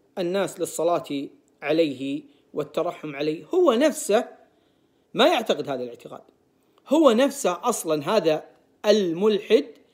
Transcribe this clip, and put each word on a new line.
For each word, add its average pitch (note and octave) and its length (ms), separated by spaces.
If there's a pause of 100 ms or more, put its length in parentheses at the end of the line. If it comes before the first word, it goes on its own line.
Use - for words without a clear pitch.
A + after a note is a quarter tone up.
(180)
الناس F3+ 420
للصلاة D#3+ 680 (340)
عليه D3 600 (320)
والترحم D#3 600
عليه D#3 280 (100)
هو F4 180
نفسه A#3+ 560 (840)
ما A3+ 120
يعتقد G#3 420
هذا C3 140
الاعتقاد. B2 380 (680)
هو D4 220
نفسه A3 520
أصلًا E3+ 540
هذا D#3+ 280 (420)
الملحد G#3 800 (280)